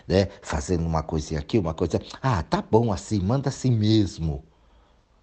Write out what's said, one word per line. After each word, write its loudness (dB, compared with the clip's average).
né? 4
Fazendo -2
uma 0
coisinha -4
aqui, 0
uma -2
coisa, -2
"Ah, 0
tá -2
bom 2
assim, -2
manda 0
assim -2
mesmo." 2